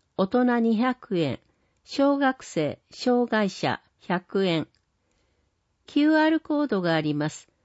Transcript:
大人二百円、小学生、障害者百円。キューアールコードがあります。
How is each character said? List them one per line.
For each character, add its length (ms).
大 120
人 320
二 160
百 420
円、 220
小 340
学 280
生、 340
障 360
害 220
者 320
百 480
円。 220
キ 160
ュ 100
ー 100
ア 20
ー 60
ル 80
コ 240
ー 60
ド 140
が 120
あ 60
り 140
ま 160
す。 180